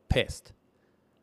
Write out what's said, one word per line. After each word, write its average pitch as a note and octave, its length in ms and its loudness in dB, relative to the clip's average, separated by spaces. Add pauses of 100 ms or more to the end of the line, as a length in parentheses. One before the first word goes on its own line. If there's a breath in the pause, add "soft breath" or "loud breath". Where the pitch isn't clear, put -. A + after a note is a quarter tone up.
pest. - 460 -2 (680)